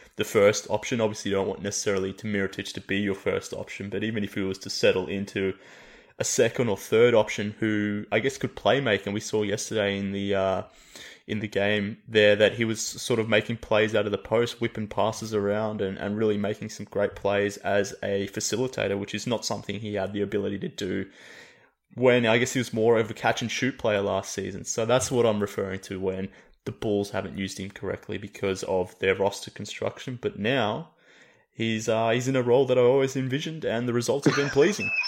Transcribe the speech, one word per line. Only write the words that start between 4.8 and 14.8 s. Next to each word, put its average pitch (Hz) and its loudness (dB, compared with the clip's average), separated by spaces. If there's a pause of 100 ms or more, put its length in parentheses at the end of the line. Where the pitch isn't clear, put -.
into 98 -2 (640)
a - 0
second - 2
or 98 0
third 117 6
option 107 2
who, 104 0
I 110 4
guess, 127 -2
could - -6
play 123 2
make, 110 2
and 101 -4
we 107 -2
saw 107 -2
yesterday 101 -2
in 98 -4
the, 98 -2
uh, 95 2 (640)
in 107 -4
the 107 -4
game 101 0 (100)
there 104 8
that 101 6
he 113 0
was 110 0
sort - -2
of 110 0
making 110 2
plays 110 2
out 104 2
of 104 -4
the 98 0
post, 117 0
whipping 113 -4